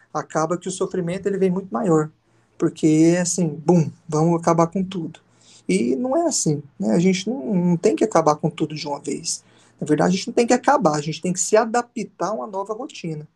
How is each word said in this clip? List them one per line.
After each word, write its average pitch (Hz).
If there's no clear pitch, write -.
acaba 160
que 196
o 185
sofrimento 180
ele 196
vem 185
muito 190
maior. 160
Porque, 160
assim, 170
bum, 151
vamos 160
acabar 165
com 190
tudo. 180
E 233
não 254
é 339
assim, 156
né? 214
A 196
gente 185
não, 254
não 175
tem 226
que 220
acabar 160
com 160
tudo 151
de 151
uma 143
vez. -
Na -
verdade, 170
a -
gente 190
não 240
tem 240
que 247
acabar, 247
a 147
gente 151
tem 180
que 180
se -
adaptar 226
a 208
uma 240
nova 196
rotina, 170